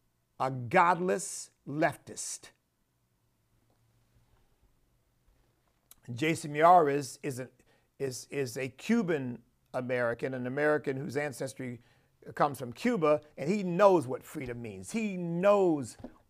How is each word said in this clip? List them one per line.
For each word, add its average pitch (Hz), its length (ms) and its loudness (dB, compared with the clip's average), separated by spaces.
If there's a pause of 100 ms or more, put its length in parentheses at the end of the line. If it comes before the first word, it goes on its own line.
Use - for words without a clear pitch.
(400)
a 131 100 0
godless 175 1000 0 (180)
leftist. - 840 -6 (3500)
Jason 147 420 -2
Miyares 147 680 6
is 131 160 -6
a, - 100 -10 (520)
is, 131 300 -8
is 131 260 -4
a 135 120 -6
Cuban 160 720 -2 (320)
American, 123 600 -2
an 123 120 -6
American 143 500 0
whose 135 200 -8
ancestry 135 640 -6 (540)
comes 143 240 0
from 120 140 -10
Cuba, 156 480 2 (180)
and 139 100 -4
he 208 140 0
knows 180 460 6
what 123 160 -8
freedom 123 360 -10
means. 98 300 -12
He 214 260 -4
knows 175 800 2 (340)